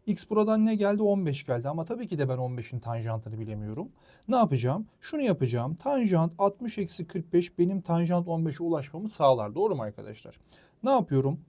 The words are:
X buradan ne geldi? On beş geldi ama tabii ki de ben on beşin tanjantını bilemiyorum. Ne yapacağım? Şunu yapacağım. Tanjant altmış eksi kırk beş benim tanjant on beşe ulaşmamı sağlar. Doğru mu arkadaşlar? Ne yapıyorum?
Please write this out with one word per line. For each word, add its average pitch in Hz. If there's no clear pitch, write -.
X -
buradan 214
ne 220
geldi? 202
On 202
beş 139
geldi 123
ama 160
tabii 233
ki 165
de 135
ben 127
on 123
beşin 117
tanjantını 113
bilemiyorum. 107
Ne 254
yapacağım? 147
Şunu 302
yapacağım. 131
Tanjant 185
altmış 202
eksi 180
kırk -
beş 175
benim 180
tanjant 170
on 165
beşe 151
ulaşmamı 165
sağlar. 120
Doğru 196
mu 123
arkadaşlar? 104
Ne 254
yapıyorum? 143